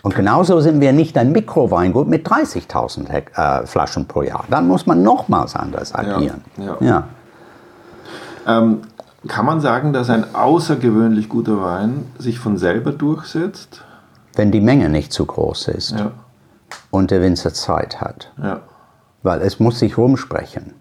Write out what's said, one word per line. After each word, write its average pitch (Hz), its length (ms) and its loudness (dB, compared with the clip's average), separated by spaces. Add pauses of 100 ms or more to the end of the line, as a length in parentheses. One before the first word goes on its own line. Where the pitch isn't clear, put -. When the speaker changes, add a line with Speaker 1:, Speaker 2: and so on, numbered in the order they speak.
Speaker 1:
Und 101 120 -4
genauso 160 460 4
sind 151 200 4
wir 139 140 4
nicht 156 240 2
ein 123 140 4
Mikroweingut 120 760 2
mit - 200 0
dreißigtausend 71 840 -4
Hek-, - 260 -4
äh, 69 300 0
Flaschen 71 400 -2
pro - 160 -4
Jahr. - 260 -6
Dann 139 180 0
muss - 200 2
man 170 160 4
nochmals - 520 2
anders - 380 -8
Speaker 2:
Ja, - 60 0
Speaker 1:
agieren. 73 420 -2 (160)
Speaker 2:
ja. 98 240 -10
Speaker 1:
Ja. 101 240 2 (1400)
Speaker 2:
Ähm, 113 340 4 (480)
kann - 160 -4
man 156 160 0
sagen, 139 320 0
dass 123 160 0
ein 113 260 0
außergewöhnlich 113 920 2
guter 110 340 -2
Wein 101 440 -2 (120)
sich 120 200 -6
von 104 180 -2
selber 95 360 0
durchsetzt? 156 920 -6 (520)
Speaker 1:
Wenn 104 160 2
die 104 120 4
Menge 113 260 4
nicht 76 240 -2
zu - 140 -2
groß - 420 -4
ist - 220 -6
Speaker 2:
Ja. 107 220 -6 (760)
Speaker 1:
und 95 200 0
der 95 100 4
Winzer 87 320 0
Zeit - 480 -4
hat. - 320 -12 (100)
Speaker 2:
Ja. 98 180 -6 (600)
Speaker 1:
Weil 87 200 0
es 98 180 -2
muss 117 180 2
sich 107 200 0
rumsprechen. - 840 -2